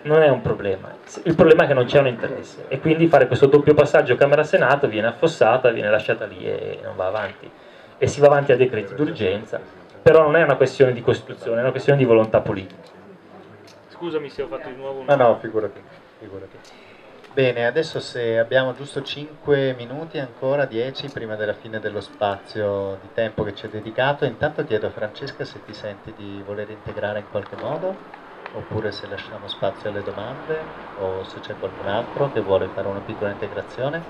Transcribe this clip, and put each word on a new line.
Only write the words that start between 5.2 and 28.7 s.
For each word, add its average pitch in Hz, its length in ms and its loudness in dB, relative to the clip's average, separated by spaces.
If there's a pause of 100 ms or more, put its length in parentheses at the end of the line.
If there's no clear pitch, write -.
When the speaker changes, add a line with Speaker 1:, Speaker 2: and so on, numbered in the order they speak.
Speaker 1:
viene 113 180 -2
lasciata 110 360 0
lì 101 200 -12
e 101 380 -8
non 101 120 -12
va 92 120 -4
avanti. 101 420 -8 (480)
E - 100 0
si 107 120 -4
va 143 80 8
avanti 143 240 6
a 123 60 6
decreti 110 380 0
d'urgenza, 110 640 -2 (420)
però 160 220 8
non 151 120 2
è 170 80 6
una 143 120 4
questione 127 380 4
di 117 80 -6
Costituzione, 113 580 -2
è - 20 -2
una 131 100 0
questione 139 260 2
di 135 80 4
volontà 113 360 4
politica. - 500 -8 (960)
Scusami 156 400 -8
se 135 120 -10
ho 131 60 -4
fatto 131 200 -10
di 131 80 -12
nuovo 135 240 -10
un 131 60 -12
Speaker 2:
No, 143 100 4
no, 117 240 6
figurati, 107 420 -6 (380)
figurati. 95 380 -18 (760)
Bene, 123 320 0
adesso 135 340 -2
se 117 380 -4
abbiamo 127 380 2
giusto 139 260 -10
cinque 143 720 -2
minuti 135 460 -10
ancora, 135 460 -2
dieci, 123 460 -6
prima 110 240 -8
della 107 200 -2
fine 110 240 -10
dello 104 200 -6
spazio 98 1000 -4
di 101 100 -20
tempo 110 300 -4
che 104 140 -6
ci - 100 -16
è 107 40 -10
dedicato, 117 540 -4
intanto 143 400 -4
chiedo 110 220 -2
a 98 60 -2
Francesca 135 520 -10
se 104 220 -16
ti 110 80 -18
senti 107 420 -14
di 101 300 -14
voler 104 240 -10
integrare 107 480 -8
in 104 140 -10
qualche 101 240 -8
modo, 165 400 -6 (580)
oppure 107 380 -6